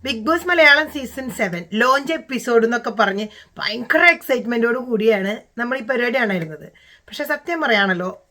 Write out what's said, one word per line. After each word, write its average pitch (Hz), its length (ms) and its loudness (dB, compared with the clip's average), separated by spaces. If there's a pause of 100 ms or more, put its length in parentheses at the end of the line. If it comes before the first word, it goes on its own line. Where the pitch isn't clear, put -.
ബിഗ് 226 220 -6
ബോസ് 339 220 0
മലയാളം 302 440 6
സീസൺ 262 320 -8 (140)
സെവൻ 175 240 -2 (180)
ലോഞ്ച് 269 380 2
എപ്പിസോഡ് 240 480 0
എന്നൊക്കെ 240 240 -2 (100)
പറഞ്ഞ് 202 240 0 (340)
ഭയങ്കര 247 440 0 (120)
എക്സൈറ്റ്മെന്റോട് 240 640 0 (100)
കൂടിയാണ് 214 440 2 (260)
നമ്മൾ 240 220 -2
ഈ - 80 -10
പരിപാടി 247 300 0
കാണാനിരുന്നത്. 165 480 -4 (400)
പക്ഷെ - 160 -10 (100)
സത്യം 330 320 -6
പറയാണല്ലോ 190 440 2 (220)